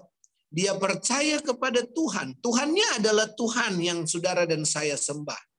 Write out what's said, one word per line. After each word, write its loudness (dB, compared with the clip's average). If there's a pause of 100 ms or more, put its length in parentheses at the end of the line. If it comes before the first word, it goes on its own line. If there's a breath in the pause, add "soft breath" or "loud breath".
(500)
Dia 0
percaya 0
kepada 0
Tuhan. -4
Tuhannya 2
adalah 2
Tuhan 0
yang 0
saudara 0
dan 0
saya 0
sembah. -6 (220)